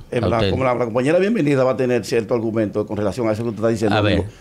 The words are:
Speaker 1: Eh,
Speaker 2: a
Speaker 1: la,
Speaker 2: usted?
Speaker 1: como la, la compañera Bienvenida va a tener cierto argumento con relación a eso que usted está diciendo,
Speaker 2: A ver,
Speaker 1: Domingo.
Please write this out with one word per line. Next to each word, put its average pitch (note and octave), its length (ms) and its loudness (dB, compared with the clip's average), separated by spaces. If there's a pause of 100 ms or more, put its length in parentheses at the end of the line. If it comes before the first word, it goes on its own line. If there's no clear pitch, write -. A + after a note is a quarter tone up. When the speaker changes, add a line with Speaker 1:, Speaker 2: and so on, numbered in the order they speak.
(100)
Speaker 1:
Eh, B2+ 120 -2
Speaker 2:
a G2 60 0
Speaker 1:
la, A#2 80 0
Speaker 2:
usted? G#2+ 140 2
Speaker 1:
como B2+ 140 0
la, B2+ 100 2
la B2 120 -2
compañera B2+ 320 2
Bienvenida D#3 460 2
va C3 80 2
a A#2 40 -4
tener B2 280 0
cierto A#2 300 -2
argumento G#2+ 520 -2
con G#2 100 -8
relación G#2 320 -2
a A2 40 2
eso G#2+ 100 -4
que A#2 80 -4
usted G#2+ 100 -8
está A2+ 80 2
diciendo, G#2+ 280 0
Speaker 2:
A G#2+ 40 2
ver, G2+ 180 2
Speaker 1:
Domingo. E2+ 220 -4